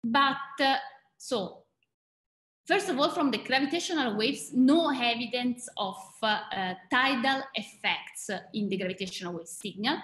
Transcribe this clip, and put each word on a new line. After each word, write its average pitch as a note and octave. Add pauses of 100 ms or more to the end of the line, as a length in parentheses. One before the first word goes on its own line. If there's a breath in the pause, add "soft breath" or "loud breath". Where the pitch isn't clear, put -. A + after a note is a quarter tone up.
But, C4+ (220)
uh, C4+ (420)
so, - (1040)
first F#4+
of C#4
all, D#4
from D4
the G#3
gravitational C#4+
waves, A3+
no C#4+
evidence A#3+
of, - (240)
uh, G#3+ (140)
uh, F#3 (180)
tidal C4+ (140)
effects - (240)
in G#3
the F#3
gravitational F#3
wave E3+
signal G#3+